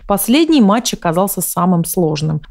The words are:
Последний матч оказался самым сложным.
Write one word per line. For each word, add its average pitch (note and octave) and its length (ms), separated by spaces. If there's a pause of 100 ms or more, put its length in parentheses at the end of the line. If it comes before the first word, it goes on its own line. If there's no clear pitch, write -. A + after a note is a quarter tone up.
Последний D4 540
матч G#3+ 320
оказался F3+ 480
самым F3 440
сложным. D#3 640